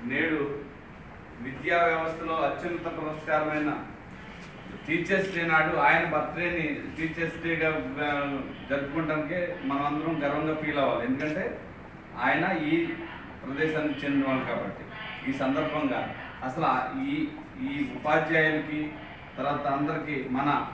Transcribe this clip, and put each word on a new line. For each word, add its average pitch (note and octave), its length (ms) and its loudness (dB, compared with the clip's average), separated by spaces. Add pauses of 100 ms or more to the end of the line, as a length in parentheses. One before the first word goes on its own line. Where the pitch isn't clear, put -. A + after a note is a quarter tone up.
నేడు D3 540 0 (800)
విద్యా D3+ 440 2
వ్యవస్థలో E3 520 0
అత్యున్నత E3 500 -2
పురస్కారమైన D3+ 960 0 (1040)
టీచర్స్ E3+ 460 2
డే E3+ 80 0
నాడు D#3+ 340 4
ఆయన E3 280 6
బర్త్డేని D#3+ 760 0 (160)
టీచర్స్ D#3+ 460 -2
డేగా, D#3+ 260 2 (380)
ఆ, C#3+ 340 0 (300)
జరుపుకోవడానికే D#3 920 0
మనం C#3+ 220 2
అందరం D3+ 360 0
గర్వంగా D3+ 320 2
ఫీల్ D3 240 0
అవ్వాలి. B2 280 4
ఎందుకంటే D3+ 540 0 (600)
ఆయన D#3+ 440 4
ఈ E3 220 4 (600)
ప్రదేశానికి D3+ 600 0
చెందిన C#3 220 4
వాళ్ళు B2+ 160 2
కాబట్టి. G2+ 400 -4 (460)
ఈ - 20 0
సందర్భంగా C#3 800 2 (300)
అసలు - 200 0
ఆ, - 240 2 (160)
ఈ, D3 240 0 (320)
ఈ C#3 360 -2
ఉపాధ్యాయులకి, D#3 960 4 (460)
తర్వాత C3+ 280 0
అందరికీ D3 600 0
మన B2+ 460 2